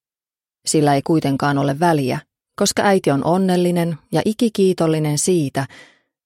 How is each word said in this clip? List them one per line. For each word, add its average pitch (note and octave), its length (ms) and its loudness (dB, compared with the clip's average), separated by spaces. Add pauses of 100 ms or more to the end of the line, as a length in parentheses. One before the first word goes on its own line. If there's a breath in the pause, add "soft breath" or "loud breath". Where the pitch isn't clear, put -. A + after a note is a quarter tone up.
(640)
Sillä D3 300 2
ei C#3 60 0
kuitenkaan C#3+ 560 0
ole C#3+ 220 -2
väliä, D3 400 0 (360)
koska - 280 -2
äiti G3 280 2
on C#3 120 0
onnellinen F3 760 0 (140)
ja D#3+ 140 0
ikikiitollinen F3 920 0
siitä, C#3+ 500 -2 (580 loud breath)